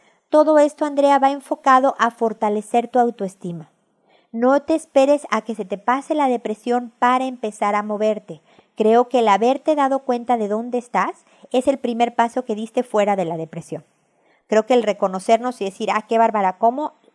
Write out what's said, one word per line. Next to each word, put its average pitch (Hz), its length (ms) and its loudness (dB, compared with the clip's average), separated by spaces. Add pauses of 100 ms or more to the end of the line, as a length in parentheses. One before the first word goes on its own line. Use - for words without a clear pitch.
(300)
Todo 302 280 4
esto, 294 280 2
Andrea, 277 320 2
va 269 140 2
enfocado 269 640 2
a 233 120 0
fortalecer 220 800 -2
tu 247 100 0
autoestima. 190 680 -4 (640)
No 254 300 2
te 320 140 -2
esperes 285 540 0
a 220 120 -2
que 226 120 -10
se 214 100 -8
te 190 120 -8
pase 262 380 -4
la 294 140 2
depresión 240 720 -4
para 254 280 2
empezar 214 480 -4
a 208 80 -2
moverte. 208 580 -4 (360)
Creo 226 320 4
que 254 100 0
el 226 100 2
haberte 247 460 2
dado 269 300 -2
cuenta 240 340 -2
de 214 100 -4
dónde 233 300 -4
estás 233 480 -6 (240)
es 254 160 0
el 277 120 0
primer 233 360 -2
paso 240 300 -2
que 214 100 -6
diste 226 300 -6
fuera 202 320 0
de 185 80 -4
la 165 120 -6
depresión. 160 480 -12 (640)
Creo 214 200 2
que 254 80 2
el 240 100 2
reconocernos 208 760 -4
y 202 40 -6
decir, 196 260 -8
"Ah, 214 180 -4
qué 226 80 -2
bárbara, 214 420 0
cómo, 254 340 -2 (220)